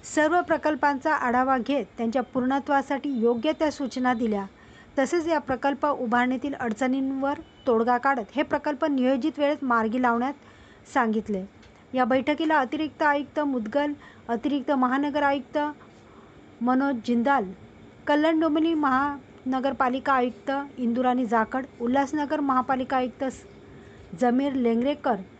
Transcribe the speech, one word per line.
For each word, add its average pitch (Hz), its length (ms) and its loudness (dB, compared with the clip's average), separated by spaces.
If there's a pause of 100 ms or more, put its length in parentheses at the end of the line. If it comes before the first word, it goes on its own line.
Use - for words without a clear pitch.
(140)
सर्व 311 280 4
प्रकल्पांचा 302 720 0
आढावा 254 440 2
घेत 254 260 -2 (140)
त्यांच्या 233 240 -2
पूर्णत्वासाठी 269 880 -2 (100)
योग्य 233 320 2
त्या 311 180 0
सूचना 254 440 -2
दिल्या. 214 300 -2 (540)
तसेच 302 280 0
या 320 120 2
प्रकल्प 277 480 -2
उभारणीतील 254 680 0
अडचणींवर 269 880 -2 (260)
तोडगा 233 320 4
काढत 247 380 -2
हे 285 60 0
प्रकल्प - 420 -2
नियोजित 269 540 0
वेळेत 294 260 0
मार्गी 233 380 0
लावण्यात 247 320 0 (600)
सांगितले. 214 500 0 (500)
या 254 100 2
बैठकीला 302 540 2
अतिरिक्त 302 440 -2
आयुक्त 294 380 0
मुदगल, 285 520 -2 (360)
अतिरिक्त 269 420 -2
महानगर 269 520 0
आयुक्त 285 360 0 (1040)
मनोज 254 340 2 (120)
जिंदाल, 240 380 2 (600)
कल्याण 311 340 4
डोंबिवली 320 340 2
महानगरपालिका 269 1400 0
आयुक्त 254 380 0 (280)
इंदुराणी 247 480 0
जाखड, 226 380 0 (160)
उल्हासनगर 277 600 0
महापालिका 262 560 0
आयुक्त 254 280 -2
स-, - 200 -6 (760)
जमीर 254 320 2
लेंगरेकर 254 640 0 (240)